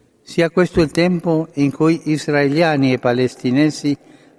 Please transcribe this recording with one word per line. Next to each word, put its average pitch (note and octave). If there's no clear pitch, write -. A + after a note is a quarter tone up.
Sia E3
questo F3+
il D3+
tempo E3
in C#3+
cui D#3
israeliani C#3+
e B2+
palestinesi B2+